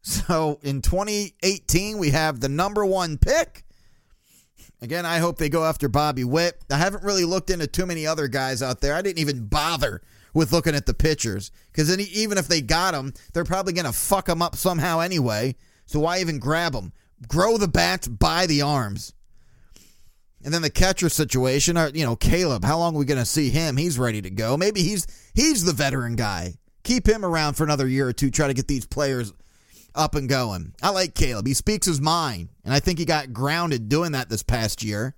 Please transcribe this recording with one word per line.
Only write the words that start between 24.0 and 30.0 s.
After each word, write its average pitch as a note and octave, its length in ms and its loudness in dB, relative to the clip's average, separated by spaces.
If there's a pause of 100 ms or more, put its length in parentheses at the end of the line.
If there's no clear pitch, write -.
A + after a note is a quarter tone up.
to F#2 80 -10
go. A2+ 280 -2
Maybe G3+ 260 0
he's, G3 240 -2 (260)
he's C4+ 300 2
the F3 100 0
veteran C3 440 -2
guy. F#2 380 -4 (280)
Keep A#3 260 2
him G#3+ 160 2
around D#3 300 0
for D#3+ 100 0
another C#3 220 0
year C3 200 2
or B2+ 60 -2
two, C3+ 180 0
try D3 160 0
to C#3 60 0
get B2+ 160 -2
these C3 160 -2
players C3 480 -4 (600)
up D3+ 220 0